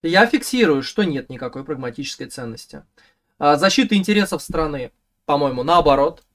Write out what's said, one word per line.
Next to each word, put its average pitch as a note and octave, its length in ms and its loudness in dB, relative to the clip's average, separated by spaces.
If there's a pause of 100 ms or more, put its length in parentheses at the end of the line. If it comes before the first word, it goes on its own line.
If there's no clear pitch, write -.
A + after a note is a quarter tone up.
Я F#3 220 4
фиксирую, A3+ 560 0
что - 220 -4
нет C#3 260 -4
никакой C3 340 -12
прагматической C3+ 640 -10
ценности. A#2+ 560 -14 (540)
А, D3 180 4
защита G3+ 400 2
интересов G3 460 0
страны, D3 500 -6 (340)
по-моему, C#3 380 0
наоборот. D3+ 600 2 (120)